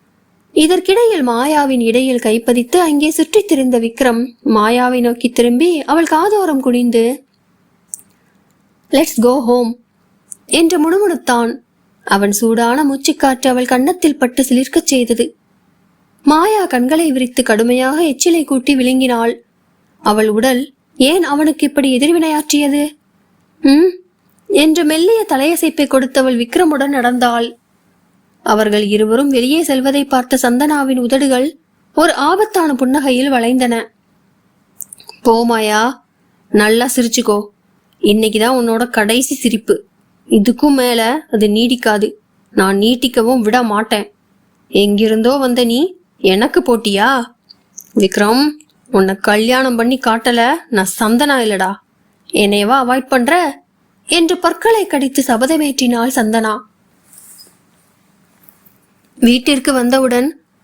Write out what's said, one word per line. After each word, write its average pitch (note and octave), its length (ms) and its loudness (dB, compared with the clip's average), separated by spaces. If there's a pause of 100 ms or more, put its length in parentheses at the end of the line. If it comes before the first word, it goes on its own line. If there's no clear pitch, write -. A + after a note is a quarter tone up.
(540)
இதற்கிடையில் F#4 760 2
மாயாவின் C4 540 0
இடையில் A#3+ 380 0
கைப்பதித்து A#3+ 560 0
அங்கே D#4 340 2
சுற்றித் G4+ 380 0
திரிந்த B3+ 320 0
விக்ரம் A#3 540 -2 (120)
மாயாவை A#3+ 560 0
நோக்கி A#3+ 280 -2
திரும்பி B3+ 540 0
அவள் D#4 280 0
காதோரம் E4+ 480 0
குனிந்து, A#3+ 640 0 (1700)
"Let's C#4 300 0
go B3 220 2
home" A#3+ 320 0 (720)
என்று E4 340 0
முணுமுணுத்தான். D4+ 760 0 (480)
அவன் G3+ 280 0
சூடான A#3 520 0
மூச்சுக்காற்று C4+ 640 0
அவள் B3+ 180 0
கன்னத்தில் D4 520 0
பட்டு B3 260 -2
சிலிர்க்கச் C4 420 0
செய்தது. A#3+ 500 -2 (880)
மாயா F#4 420 2
கண்களை D4 460 0
விரித்து B3+ 320 -2
கடுமையாக B3+ 600 0
எச்சிலை D#4+ 420 0
கூட்டி C4+ 300 0
விழுங்கினாள். B3 600 0 (640)
அவள் G#3+ 260 2
உடல் B3 460 0 (220)
ஏன் E4 280 2
அவனுக்கு D4 440 0
இப்படி C4+ 300 0
எதிர்வினையாற்றியது? D4+ 1000 0 (640)
"ம்?" D#4 280 4 (580)
என்று D#4 360 2
மெல்லிய F4+ 460 0
தலையசைப்பை D4+ 580 -2
கொடுத்தவள் C4 500 0
விக்ரமுடன் C#4 500 0
நடந்தாள். A#3+ 720 -2 (840)
அவர்கள் G#3+ 420 0
இருவரும் A3 440 0
வெளியே C4+ 340 0
செல்வதை C#4 420 0
பார்த்த C4 360 0
சந்தனாவின் C4+ 560 0
உதடுகள் C4 600 0 (360)
ஒரு D4+ 200 2
ஆபத்தான E4+ 600 0
புன்னகையில் C4 580 0
வளைந்தன. A#3+ 540 -2 (1400)
"போ A#3 240 2
மாயா, A3 600 -2 (440)
நல்லா A3 460 2
சிரிச்சுக்கோ. A3+ 520 -2 (540)
இன்னைக்குதான் A3 600 0
உன்னோட A#3 280 -2
கடைசி A#3 460 -2
சிரிப்பு. - 480 -4 (460)
இதுக்கும் A#3+ 440 2
மேல B3 580 -2
அது G#3+ 160 0
நீடிக்காது. G#3+ 640 -2 (400)
நான் G3 260 0
நீட்டிக்கவும் A#3+ 600 0
விட A#3 240 2
மாட்டேன். G#3+ 480 -4 (560)
எங்கிருந்தோ A3 720 0
வந்த B3 260 0
நீ B3+ 300 0 (240)
எனக்கு G3+ 420 0
போட்டியா? A#3 640 0 (720)
விக்ரம், G#3+ 540 0 (420)
உன்னை F#3+ 240 2
கல்யாணம் A#3 600 0
பண்ணி A#3+ 220 0
காட்டல A#3 520 0 (200)
நான் G3 300 -2
சந்தனா A#3+ 400 0
இல்லடா. G3 340 -2 (600)
என்னையவா G3+ 400 2
அவாய்ட் C4 340 0
பண்ற?" C#4 540 -2 (460)
என்று E4+ 300 0
பற்களை G4 500 0
கடித்து C4+ 400 -2
சபதமேற்றினாள் C4 880 0
சந்தனா. A3 440 -2 (2500)
வீட்டிற்கு B3+ 540 0
வந்தவுடன் B3+ 640 0 (240)